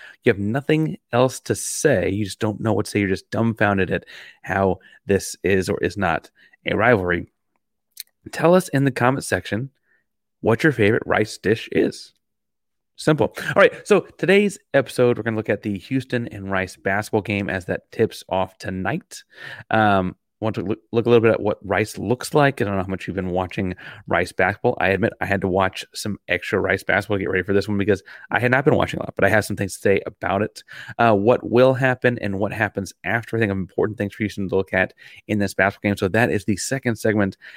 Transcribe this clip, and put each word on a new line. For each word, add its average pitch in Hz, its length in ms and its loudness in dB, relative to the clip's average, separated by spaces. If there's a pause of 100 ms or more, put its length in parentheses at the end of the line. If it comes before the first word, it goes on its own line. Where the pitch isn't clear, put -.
(240)
you 123 80 6
have 98 80 -4
nothing 135 580 -2 (140)
else 123 300 2
to - 120 -4
say. 101 560 0
You 101 160 -2
just 95 140 -10
don't 104 200 -4
know 110 140 0
what 104 120 -2
to - 60 -12
say. 107 80 0
You're 101 100 0
just 92 200 -4
dumbfounded 104 640 0
at - 140 -4 (360)
how 95 380 0 (260)
this - 380 -2
is 95 260 0
or 98 80 -2
is - 180 -4
not 90 360 -2 (340)
a - 100 -2
rivalry. 95 560 2 (1000)
Tell 165 240 4
us 185 140 2
in 139 140 0
the 139 80 2
comment 127 320 0
section 104 460 -4 (720)
what 107 220 2
your 156 100 4
favorite 110 320 4
Rice 98 320 0
dish - 340 -2
is. - 400 0 (840)
Simple. - 400 0
All - 180 -6
right, - 320 4
so 196 140 4 (160)
today's 196 400 2 (160)
episode, 123 440 2
we're 110 60 -8
gonna 113 140 -2
look 107 120 -2
at 104 120 -2
the 101 160 -4
Houston 123 520 -4
and 98 220 -10
Rice 95 240 -2
basketball 104 460 -2
game 101 280 -2
as 92 160 -4
that - 260 -6
tips - 360 -2
off 95 300 -4
tonight. 95 680 -8 (460)
Um, 101 480 2 (220)
want 107 160 -4
to 113 60 -4
look, 95 180 -4 (120)
look 117 140 0
a 120 40 2
little 120 120 8
bit 110 100 4
at - 80 0
what 101 260 -2
Rice 98 320 -2
looks 101 360 -4
like. 143 260 2
I 123 60 -2
don't 101 100 -2
know 95 80 -2
how 95 60 -6
much 95 180 -8
you've 87 80 -8
been 92 140 -4
watching 92 460 -4 (320)
Rice 87 260 0
basketball. 98 440 0
I 90 120 2
admit 98 320 0
I - 40 -2
had 98 140 0
to 92 80 -2
watch 95 460 0
some 101 240 -8 (100)
extra 90 320 -2
Rice 92 240 0
basketball 101 340 0
to 95 60 -4
get - 60 -4
ready 92 140 0
for 98 100 -2
this 101 160 0
one 104 80 -2
because 98 260 0 (260)
I 104 120 0
had 123 100 2
not 135 140 0
been 131 100 4
watching 95 240 0
a - 40 -6
lot, - 120 -12
but - 80 0
I 98 60 4
have 104 160 4
some 104 100 -6
things 98 200 -4
to - 40 -16
say 98 260 2
about 92 360 -2
it. - 200 -6 (360)
Uh, 117 180 6
what 104 340 2
will 127 240 6
happen 127 460 0
and 98 200 -4
what 104 120 -2
happens 98 420 -4 (120)
after, 113 320 -4
I - 20 0
think, 107 120 2
are 95 60 -2
important 101 400 -2
things 101 180 -4
for - 80 -4
Houston 98 260 -4
to 92 80 -2
look 95 160 -2
at 92 200 0 (360)
in 107 100 0
this 98 140 -2
basketball 101 380 0
game. 98 60 -2
So 98 120 0
that 110 200 2
is 98 140 -2
the 101 140 -2
second 127 400 -4
segment. 104 400 0 (200)